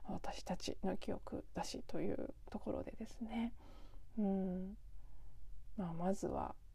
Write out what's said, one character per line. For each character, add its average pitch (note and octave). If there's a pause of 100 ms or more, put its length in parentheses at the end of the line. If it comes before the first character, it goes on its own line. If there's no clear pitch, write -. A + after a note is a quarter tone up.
私 -
た F3+
ち -
の F#3+
記 -
憶 - (100)
だ E3+
し -
と E3
い G3
う - (160)
と G#3
こ -
ろ -
で -
で A3
す -
ね。 A3+ (680)
う G#3+
ん。 F#3+ (1000)
ま F3
あ、 -
ま F3
ず F3+
は、 - (200)